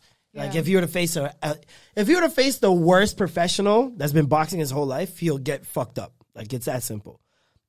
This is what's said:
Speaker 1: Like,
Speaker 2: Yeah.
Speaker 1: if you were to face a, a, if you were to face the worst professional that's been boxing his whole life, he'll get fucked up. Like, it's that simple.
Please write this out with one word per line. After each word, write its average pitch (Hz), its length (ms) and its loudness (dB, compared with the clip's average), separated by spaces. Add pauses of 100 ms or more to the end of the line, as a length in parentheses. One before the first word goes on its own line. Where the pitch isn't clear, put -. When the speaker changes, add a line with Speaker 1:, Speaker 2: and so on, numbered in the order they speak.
(340)
Speaker 1:
Like, 143 220 -8
Speaker 2:
Yeah. 165 60 0
Speaker 1:
if 143 60 -4
you 190 100 4
were 180 40 4
to 175 60 0
face 170 280 -2
a, 143 260 -4
a, 151 140 -4 (400)
if 208 140 0
you 330 60 6
were 359 60 2
to 320 80 4
face 269 280 0
the 208 140 2
worst 180 440 4
professional 202 800 0
that's 147 160 -4
been 156 140 4
boxing 156 340 0
his 147 100 -4
whole 139 160 -2
life, 147 340 -6
he'll 160 180 -2
get 135 280 -8
fucked - 320 -8
up. 104 140 -10 (220)
Like, 107 180 -16
it's 123 140 -8
that 127 180 -4
simple. - 380 -12 (480)